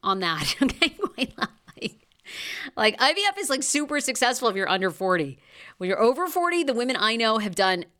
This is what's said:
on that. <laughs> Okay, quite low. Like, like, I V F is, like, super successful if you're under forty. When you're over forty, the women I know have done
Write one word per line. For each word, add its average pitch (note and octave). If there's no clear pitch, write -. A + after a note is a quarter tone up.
on F#3+
that. D#3+
<laughs> -
Okay, D4
quite -
low. A3
Like, -
like, G#3+
I C#4+
V G4
F G4
is, F#4+
like, C4+
super D4
successful B3
if G3
you're F#3+
under F#3
forty. E3
When F#3
you're F#3+
over C4
forty, F4
the C4+
women A#3+
I G#3+
know A3+
have G#3
done F#3